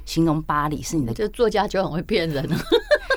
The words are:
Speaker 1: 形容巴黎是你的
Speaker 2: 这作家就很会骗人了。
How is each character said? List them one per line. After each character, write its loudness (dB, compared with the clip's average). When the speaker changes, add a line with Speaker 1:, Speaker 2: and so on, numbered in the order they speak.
Speaker 1:
形 0
容 2
巴 0
黎 -4
是 -4
你 0
的 -2
Speaker 2:
这 -2
作 2
家 2
就 0
很 -4
会 -2
骗 0
人 -2
了。 0